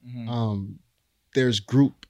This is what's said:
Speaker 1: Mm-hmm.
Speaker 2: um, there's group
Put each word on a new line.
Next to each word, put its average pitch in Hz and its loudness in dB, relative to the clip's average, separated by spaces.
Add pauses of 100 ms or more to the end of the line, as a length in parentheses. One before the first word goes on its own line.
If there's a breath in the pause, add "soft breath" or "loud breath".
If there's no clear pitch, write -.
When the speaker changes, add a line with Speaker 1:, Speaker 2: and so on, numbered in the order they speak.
Speaker 1:
Mm-hmm. 120 -12
Speaker 2:
um, 110 -4 (540)
there's 127 2
group 131 2